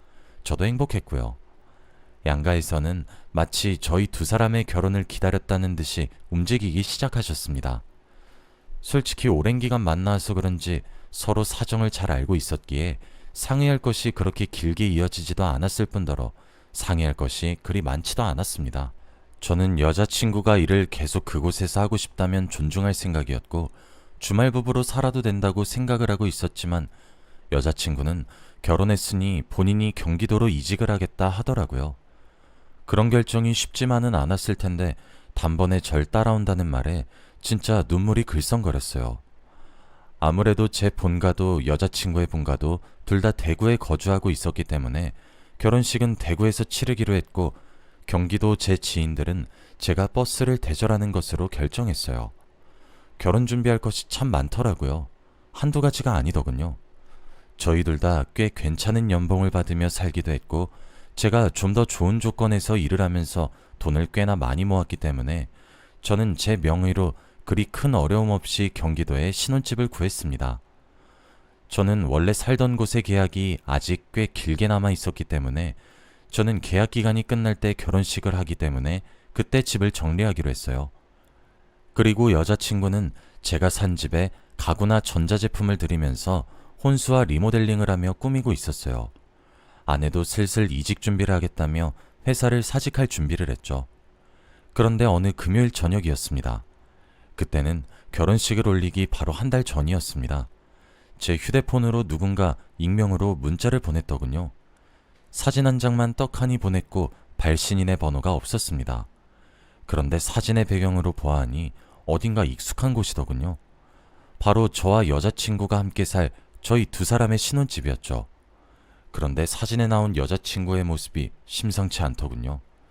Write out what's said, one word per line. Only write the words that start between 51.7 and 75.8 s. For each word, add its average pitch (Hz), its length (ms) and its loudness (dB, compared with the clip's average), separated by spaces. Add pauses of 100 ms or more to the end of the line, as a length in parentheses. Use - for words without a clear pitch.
결혼 110 260 4
준비할 120 320 2
것이 - 320 -4
참 135 200 -2
많더라고요. 76 800 0 (440)
한두 147 300 0
가지가 135 340 2
아니더군요. 73 600 -2 (800)
저희 85 260 2
둘 80 160 0
다 87 240 2 (100)
꽤 107 200 0
괜찮은 107 580 0
연봉을 92 400 2
받으며 87 380 0
살기도 85 420 -2
했고 80 380 -2 (460)
제가 113 340 4
좀 98 240 0
더 117 120 4
좋은 101 340 2
조건에서 110 580 0
일을 92 240 2
하면서 87 480 0 (300)
돈을 80 340 0
꽤나 101 220 2
많이 71 300 0
모았기 92 320 0
때문에 73 500 -4 (540)
저는 104 340 0
제 110 220 0
명의로 90 560 2 (300)
그리 101 220 0
큰 139 300 0
어려움 104 340 2
없이 101 440 0
경기도에 80 580 -2
신혼집을 123 560 -2
구했습니다. 67 760 -4 (1080)
저는 101 380 2
원래 80 280 4
살던 123 440 0
곳의 113 260 0
계약이 95 600 0
아직 71 480 -2
꽤 110 140 0
길게 80 400 -2
남아 101 240 2
있었기 - 340 -4
때문에 73 500 -4 (560)